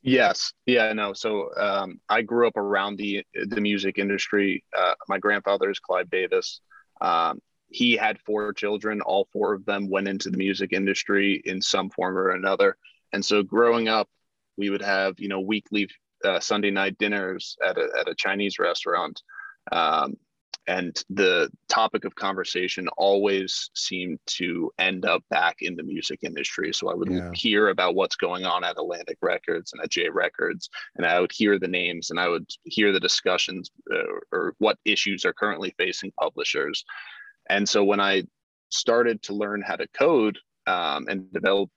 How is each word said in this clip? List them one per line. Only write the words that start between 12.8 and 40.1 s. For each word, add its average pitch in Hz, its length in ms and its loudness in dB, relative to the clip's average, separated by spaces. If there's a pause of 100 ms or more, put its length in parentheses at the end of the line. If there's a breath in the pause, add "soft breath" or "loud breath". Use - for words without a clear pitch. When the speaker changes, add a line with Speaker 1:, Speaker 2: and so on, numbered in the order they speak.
Speaker 1:
And 101 100 -2
so 104 200 4
growing 117 440 4
up, 110 220 2 (480)
we 101 120 -2
would 98 120 -2
have, 98 380 0
you 98 100 -6
know, 98 100 -2
weekly, 104 480 -2 (360)
uh, 92 160 2
Sunday 104 300 0
night 98 280 0
dinners 101 680 -4
at 92 120 0
a, 85 100 0 (120)
at - 100 -2
a 85 60 -6
Chinese 98 440 -2
restaurant. 87 640 -2 (500 loud breath)
Um, 78 440 2 (500)
and 92 300 -2 (140)
the 90 400 4 (180)
topic 110 380 2
of 95 100 -8
conversation 92 800 -4
always 98 800 2
seemed 90 500 -6
to 87 540 -4
end 92 260 0
up 85 240 2
back 85 300 2
in 87 160 -4
the 82 80 -10
music - 400 -6
industry. - 500 -4
So - 160 -2
I 87 40 -2
would 92 180 -2
Speaker 2:
Yeah. 90 220 -2
Speaker 1:
hear 104 340 4
about 92 280 2
what's 95 200 2
going 92 300 -2
on 90 180 0
at 87 140 -4
Atlantic 85 440 -6
Records 87 520 -2
and - 100 -12
at 80 60 -8
J 85 180 0
Records, 87 640 -2 (260 loud breath)
and 87 100 -2
I 87 140 4
would 90 140 2
hear 104 260 4
the 92 80 -2
names 87 440 -4
and 85 80 -4
I 90 100 2
would 80 200 -2 (140)
hear 101 300 2
the 92 80 2
discussions, 92 720 0 (220)
uh, 82 100 -2 (280)
or 85 280 -2
what 104 260 4
issues 101 400 0
are 90 80 0
currently 95 440 -4
facing 95 400 -4
publishers. - 680 -2 (640 loud breath)
And 101 180 2
so 104 160 4
when 101 160 4
I 98 240 2 (460)
started 117 540 2
to 98 100 -8
learn 104 280 -2
how 95 140 -4
to 82 140 -6
code, 131 500 4 (260)